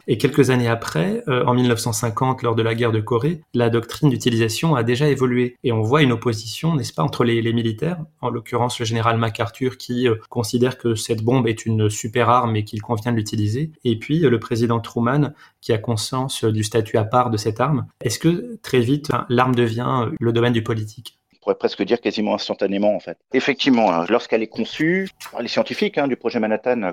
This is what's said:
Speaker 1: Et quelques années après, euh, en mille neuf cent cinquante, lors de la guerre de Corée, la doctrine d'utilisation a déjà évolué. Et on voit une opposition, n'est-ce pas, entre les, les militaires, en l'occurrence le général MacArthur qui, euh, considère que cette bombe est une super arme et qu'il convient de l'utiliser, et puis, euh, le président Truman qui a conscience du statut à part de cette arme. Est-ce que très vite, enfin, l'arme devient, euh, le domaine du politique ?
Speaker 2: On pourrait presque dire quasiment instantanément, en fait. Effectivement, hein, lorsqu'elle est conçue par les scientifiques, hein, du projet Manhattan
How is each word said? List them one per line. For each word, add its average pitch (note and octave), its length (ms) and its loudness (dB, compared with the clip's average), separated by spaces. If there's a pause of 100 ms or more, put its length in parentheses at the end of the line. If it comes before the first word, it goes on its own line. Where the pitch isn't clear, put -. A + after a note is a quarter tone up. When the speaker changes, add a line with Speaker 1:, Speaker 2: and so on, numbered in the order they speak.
Speaker 1:
Et A#2+ 100 0
quelques C3 320 4
années B2 180 2
après, A#2 600 -2
euh, B2+ 180 0
en B2+ 80 4
mille B2 140 2
neuf A2+ 120 2
cent A#2 140 -2
cinquante, B2+ 480 -2
lors A#2 140 0
de A2+ 80 2
la A2+ 120 0
guerre A#2 160 0
de G#2+ 100 0
Corée, B2 400 -2 (120)
la A#2+ 160 2
doctrine A#2 400 2
d'utilisation A#2 680 0
a A#2+ 80 0
déjà B2 240 2
évolué. B2 560 0
Et B2+ 80 0
on A2 100 2
voit B2+ 200 4
une B2+ 100 6
opposition, A#2 640 -2
n'est-ce A#2+ 180 -4
pas, D#3+ 100 -2
entre - 200 0
les, A#2 180 2
les A2+ 120 0
militaires, A#2 460 -2 (220)
en B2 80 -4
l'occurrence A#2+ 500 -2
le A#2+ 60 -4
général A2+ 320 0
MacArthur A2+ 600 -2
qui, B2 300 -2
euh, A2+ 80 2 (140)
considère B2 480 0
que A#2 180 0
cette A2 280 -4
bombe A#2+ 240 2
est A2 180 -4
une A2 240 2
super A2+ 400 0
arme A#2+ 260 4
et G#2+ 80 0
qu'il G#2+ 180 -8
convient A#2 300 -4
de A#2 60 0
l'utiliser, A2 540 -2 (120)
et A2+ 140 0
puis, D#3 280 0
euh, B2+ 40 6
le A2+ 100 4
président A#2 400 0
Truman B2+ 540 0 (280)
qui - 120 0
a G#2+ 40 4
conscience B2 640 -4
du G#2+ 200 2
statut A2 340 0
à G#2+ 60 2
part B2 260 2
de A2 80 0
cette G#2+ 220 -4
arme. B2+ 260 0 (180)
Est-ce G#2+ 140 -2
que G3+ 460 -2
très C3+ 160 0
vite, C#3 320 0
enfin, A#2+ 180 -2
l'arme B2+ 260 2
devient, A#2+ 520 0
euh, - 120 -6
le A#2 140 2
domaine A#2+ 200 2
du A2 100 0
politique ? A2 560 -8 (140)
Speaker 2:
On - 100 -20
pourrait G2+ 120 2
presque - 280 -2
dire F#2+ 180 0
quasiment G#2 340 -2
instantanément, G2+ 600 0
en F2 40 -4
fait. - 180 -12 (160)
Effectivement, B2 580 2
hein, E2+ 180 0
lorsqu'elle A2+ 340 0
est G#2+ 40 -4
conçue E3+ 600 -4 (220)
par - 100 -10
les A3 60 -8
scientifiques, - 500 -2
hein, C#3+ 100 0
du A#2+ 80 -2
projet A#2 240 -4
Manhattan G#2+ 540 0